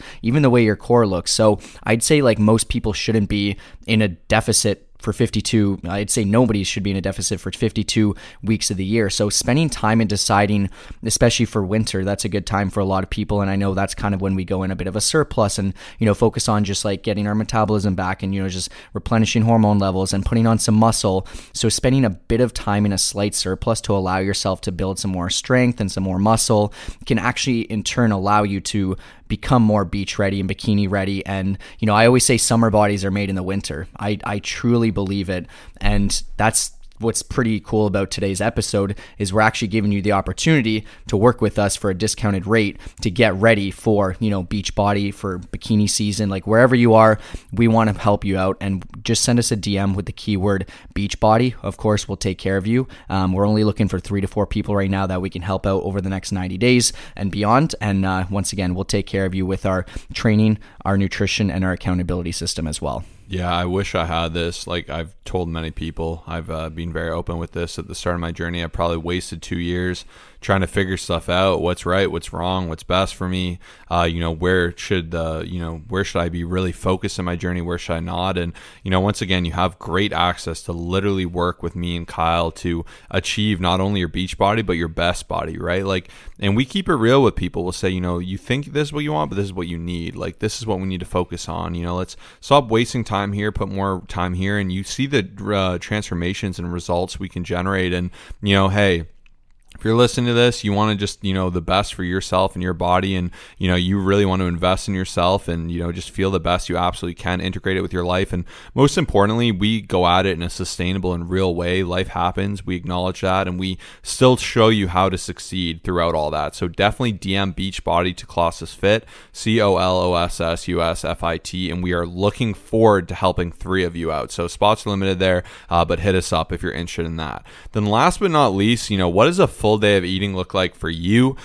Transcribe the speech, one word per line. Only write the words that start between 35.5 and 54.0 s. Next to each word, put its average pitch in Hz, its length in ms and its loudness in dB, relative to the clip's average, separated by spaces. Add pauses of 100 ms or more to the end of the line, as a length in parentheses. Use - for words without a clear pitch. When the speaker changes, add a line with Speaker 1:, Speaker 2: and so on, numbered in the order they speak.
Speaker 1:
And 101 400 2 (160)
that's - 360 2 (260)
what's 113 240 -2
pretty 113 360 0
cool 107 260 2
about 98 260 0
today's 98 280 -2
episode 101 580 -2 (200)
is 95 160 -4
we're 107 80 4
actually 110 260 2
giving 104 240 0
you 101 100 0
the 101 120 2
opportunity 110 720 0 (220)
to 107 100 0
work 117 240 4
with 107 180 0
us 101 160 0
for 101 140 -2
a 92 40 0
discounted 98 540 -2
rate 107 320 2 (220)
to 113 80 -2
get 98 260 4
ready 101 360 4
for, 101 480 2
you 110 100 0
know, 95 140 0
beach 101 300 -4
body, 101 380 2
for 92 280 -6
bikini 104 500 0
season, 104 400 0
like, 98 180 -4
wherever 120 280 6
you 120 180 6
are, 110 260 8 (320)
we 117 160 4
wanna 110 300 4
help 104 260 2
you 95 140 0
out 95 240 0
and 98 240 -4 (180)
just - 200 0
send 120 140 2
us 117 140 0
a 117 40 0
D 101 220 -2
M 98 180 0
with 98 100 -4
the - 80 -10
keyword 98 560 -2 (240)
beach 101 260 -4
body. 117 420 4
Of 98 140 -6
course, 107 320 0
we'll 98 80 -6
take 95 220 -2
care 95 180 -2
of 98 120 -2
you. 123 200 0 (220)
Um, 95 240 0
we're 101 140 2
only 107 180 4
looking 101 240 0
for 92 100 -2
three 101 220 -2